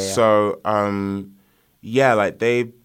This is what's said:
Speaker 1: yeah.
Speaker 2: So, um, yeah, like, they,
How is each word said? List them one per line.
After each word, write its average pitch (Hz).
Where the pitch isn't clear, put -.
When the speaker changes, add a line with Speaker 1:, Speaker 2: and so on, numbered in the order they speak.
Speaker 1:
yeah. 95
Speaker 2:
So, 107
um, 101
yeah, 123
like, 101
they, 120